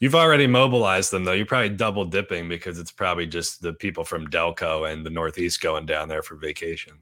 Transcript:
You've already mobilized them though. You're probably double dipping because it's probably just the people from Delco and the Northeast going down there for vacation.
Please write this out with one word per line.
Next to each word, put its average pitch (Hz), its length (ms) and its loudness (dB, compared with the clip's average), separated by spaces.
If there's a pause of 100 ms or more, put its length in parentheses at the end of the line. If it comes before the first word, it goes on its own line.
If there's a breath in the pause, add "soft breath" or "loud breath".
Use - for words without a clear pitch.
You've 135 160 4
already 151 320 6
mobilized 123 640 4
them 92 120 0
though. 92 80 0
You're 104 140 0
probably 123 220 2
double 104 360 -2
dipping 87 440 -4
because 85 320 -8
it's 85 100 -14
probably 87 360 -2
just 82 360 -6
the 85 100 -6
people 82 320 -6
from 78 240 -8
Delco 82 640 -2
and 78 140 -10
the 80 40 -8
Northeast 82 500 -4
going 80 260 -2
down 78 220 -4
there 78 140 -6
for - 120 -16
vacation. 78 680 -10